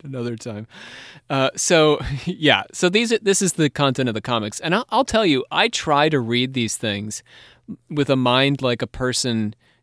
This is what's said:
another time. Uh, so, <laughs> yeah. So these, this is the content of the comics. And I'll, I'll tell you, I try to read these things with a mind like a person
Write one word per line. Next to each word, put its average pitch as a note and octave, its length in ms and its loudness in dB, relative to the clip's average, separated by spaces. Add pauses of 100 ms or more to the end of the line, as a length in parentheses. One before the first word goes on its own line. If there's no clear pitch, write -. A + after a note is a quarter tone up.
another B2 340 -8
time. A2+ 300 -12 (640)
Uh, C3+ 240 2
so, D#3 460 4 (120)
<laughs> C#3 120 -8
yeah. D3 480 2
So - 160 0
these, A3 220 2 (120)
this G3 180 2
is F#3+ 120 0
the D#3 180 2
content C3+ 380 0
of A2 80 -2
the A2 40 -4
comics. G#2+ 380 -4
And E3 160 -4
I'll, A3 140 -2
I'll B3+ 160 2
tell A3+ 200 0
you, C#3 280 2
I F3 160 2
try D3+ 400 2
to D3+ 100 0
read B2 360 -2
these A#2+ 220 -2
things G#2+ 460 -6 (680)
with D3 220 0
a C3+ 60 4
mind C3 440 2
like B2 220 0
a B2 60 -6
person A#2+ 680 -2 (280)